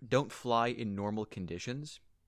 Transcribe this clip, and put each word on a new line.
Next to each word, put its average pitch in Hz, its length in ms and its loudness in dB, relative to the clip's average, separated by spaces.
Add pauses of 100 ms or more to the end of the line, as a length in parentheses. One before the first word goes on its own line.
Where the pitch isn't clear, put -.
don't 123 240 4
fly 117 380 4
in 117 260 -2
normal 104 300 -2
conditions. 104 760 -8 (280)